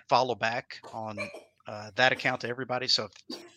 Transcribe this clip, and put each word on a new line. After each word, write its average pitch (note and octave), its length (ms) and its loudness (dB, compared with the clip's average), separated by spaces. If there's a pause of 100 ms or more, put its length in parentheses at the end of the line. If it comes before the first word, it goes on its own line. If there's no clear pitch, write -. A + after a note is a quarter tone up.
follow B2+ 260 4
back A2+ 440 -4 (140)
on, A2 260 -8 (480)
uh, G#2+ 300 -10
that B2+ 160 6
account B2+ 300 0
to A#2+ 60 -4
everybody. B2 400 -4
So A2 200 4 (220)
if - 80 -12 (180)